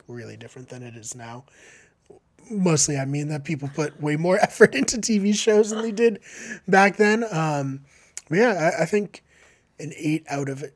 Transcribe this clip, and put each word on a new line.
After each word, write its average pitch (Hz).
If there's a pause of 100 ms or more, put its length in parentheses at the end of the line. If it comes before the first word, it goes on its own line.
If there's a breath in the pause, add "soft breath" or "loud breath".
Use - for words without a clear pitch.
really 113
different 120
than 123
it 120
is 113
now. 117 (1040 soft breath)
Mostly, 170
I -
mean 147
that 151
people 143
put 147
way 151
more 180
<laughs> -
effort -
into 269
T 214
V 202
shows 214
than 220
they 226
did 226 (480 loud breath)
back 190
then. 214
Um, 147 (480 loud breath)
but 156
yeah, 190
I, -
I -
think - (560 soft breath)
an 160
eight 156
out 139
of 135 (140)